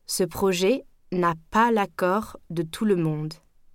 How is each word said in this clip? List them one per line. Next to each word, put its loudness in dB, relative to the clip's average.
ce 0
projet 0
n'a 2
pas 4
l'accord 0
de -4
tout -6
le 4
monde. -2